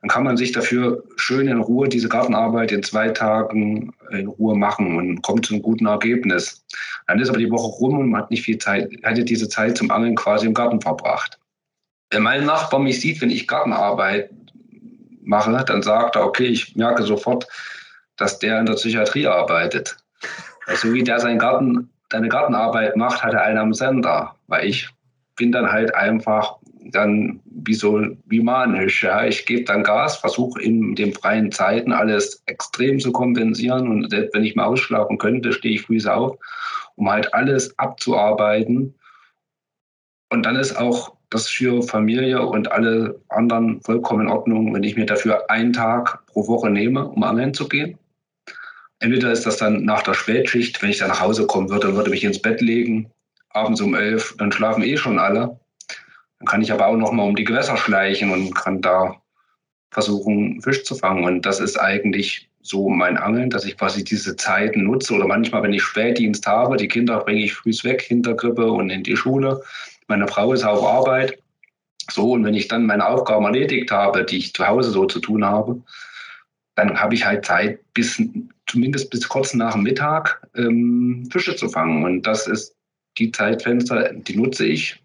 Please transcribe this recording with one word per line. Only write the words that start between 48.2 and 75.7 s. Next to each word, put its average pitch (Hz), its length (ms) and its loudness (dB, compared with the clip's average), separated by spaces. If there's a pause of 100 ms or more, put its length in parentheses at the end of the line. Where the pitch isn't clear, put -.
Entweder 120 320 0
ist 113 140 -2
das 107 120 -2
dann 107 260 0
nach 107 200 0
der 98 100 0
Spätschicht, 117 680 0
wenn 101 80 0
ich 101 100 -2
dann 98 80 0
nach 95 140 -2
Hause 107 260 2
kommen 95 220 0
würde, 101 260 0
würde 104 160 0
mich 101 120 -2
ins 101 180 0
Bett 113 200 0
legen, 113 480 0 (400)
abends 110 320 0
um 95 140 0
elf, 107 420 -2
dann 104 140 0
schlafen 110 320 0
eh 139 140 0
schon 104 220 0
alle. 110 380 0 (840)
Dann - 80 -4
kann 104 140 2
ich 110 100 0
aber 107 160 2
auch 113 100 2
noch 113 140 2
mal 113 120 2
um 101 120 2
die 110 80 0
Gewässer 117 340 0
schleichen 98 540 0
und 92 220 -2
kann 92 280 -4
da 92 340 2 (760)
versuchen, 104 680 0
Fisch - 220 -2
zu - 120 -6
fangen. 92 280 0
Und 90 220 0
das 98 140 0
ist 101 200 -2
eigentlich 98 720 -2 (120)
so 98 280 -2
mein 90 280 2
Angeln, 117 320 0
dass 98 160 -4
ich 95 120 -8
quasi 98 260 -2
diese 95 320 -4
Zeiten 104 480 0
nutze. 120 300 0
Oder 98 140 2
manchmal, 104 360 0
wenn 101 100 0
ich 98 100 0
Spätdienst 113 600 0
habe, 117 320 2
die 101 100 0
Kinder 117 320 0
bringe 107 240 0
ich 101 100 -4
frühs - 300 -2
weg, 123 180 0
Hinterkrippe 117 720 0
und 98 180 0
in 92 140 -6
die - 120 0
Schule. 135 460 0 (460)
Meine 101 200 0
Frau 104 240 0
ist 131 120 2
auf 104 200 2
Arbeit. 131 560 2 (720)
So, 113 200 2
und 117 120 2
wenn 104 100 2
ich 101 140 -2
dann 117 180 0
meine 104 220 2
Aufgaben 107 380 2
erledigt 123 460 0
habe, 98 340 2
die 92 120 -4
ich - 160 -6
zu 92 140 0
Hause 117 240 2
so 98 140 4
zu - 140 -2
tun 107 260 0
habe, 110 360 0 (960)